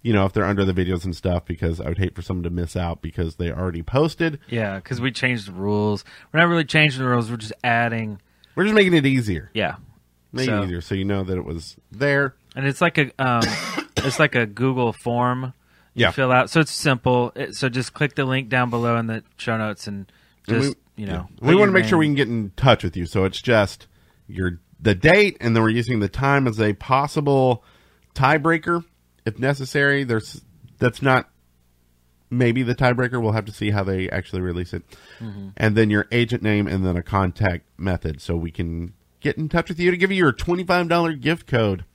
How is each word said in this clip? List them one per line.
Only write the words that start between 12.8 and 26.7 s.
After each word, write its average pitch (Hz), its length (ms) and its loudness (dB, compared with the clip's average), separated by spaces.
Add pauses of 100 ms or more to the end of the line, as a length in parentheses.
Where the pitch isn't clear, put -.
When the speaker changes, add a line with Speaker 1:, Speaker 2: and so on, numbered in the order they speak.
Speaker 2:
like 170 160 2
a, 139 200 0
um, 123 240 2 (280)
<coughs> - 260 -8
it's 135 220 -4
like 147 160 2
a 120 100 2
Google 120 480 0
form 123 640 -4 (400)
you 120 80 2
Speaker 1:
Yeah. 92 80 4
Speaker 2:
fill 131 220 0
out. 123 180 4
So 165 100 4
it's 151 120 2
simple. 123 640 2
It, - 200 -8
so 135 140 -2
just 123 260 -4
click 147 200 -2
the 139 100 -2
link 131 240 -2
down 123 220 2
below 117 280 0
in 113 80 -2
the 113 160 -6 (140)
show 113 200 -4
notes 107 300 -6
and 98 240 -12 (380)
Speaker 1:
And 113 140 2
Speaker 2:
just, 139 140 -2 (200)
Speaker 1:
we, 110 80 -10
Speaker 2:
you - 40 -6
know, 92 40 -4
Speaker 1:
yeah. 82 100 -4 (180)
We 135 120 2
Speaker 2:
put 185 80 6
Speaker 1:
wanna 202 120 6
Speaker 2:
your 190 80 6
Speaker 1:
make - 60 0
sure 180 120 4
we 156 100 2
Speaker 2:
name. 143 80 2
Speaker 1:
can 139 100 2
get - 60 -8
in 110 240 -2
touch 127 280 4
with 90 120 -4
you. 87 100 -4
So 95 180 0
it's 95 160 -2
just 107 460 2 (400)
your, 90 320 -4 (220)
the 104 140 4
date, 175 460 4
and 117 160 0
then 113 60 4
we're 110 80 4
using 117 300 -2
the 98 80 0
time 139 400 2
as 110 120 -4
a 107 140 2